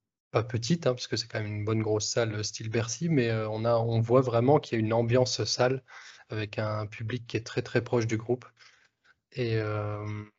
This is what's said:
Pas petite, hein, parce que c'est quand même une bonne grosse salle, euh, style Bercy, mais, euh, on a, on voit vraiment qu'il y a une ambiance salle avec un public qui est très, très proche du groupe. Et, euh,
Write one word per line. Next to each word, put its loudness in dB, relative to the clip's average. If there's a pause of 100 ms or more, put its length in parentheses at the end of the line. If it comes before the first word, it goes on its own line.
(300)
Pas 2
petite, -2
hein, 2
parce -12
que -4
c'est -4
quand -6
même -6
une -4
bonne 2
grosse 0
salle, 0
euh, -4
style -8
Bercy, -2
mais, 4
euh, 0
on -2
a, 4
on 2
voit 6
vraiment 4
qu'il -2
y 2
a 2
une 2
ambiance 2
salle 0 (480)
avec -6
un -2
public -8
qui -6
est -6
très, -6
très 0
proche 0
du -2
groupe. -2 (840)
Et, -2
euh, -2 (320)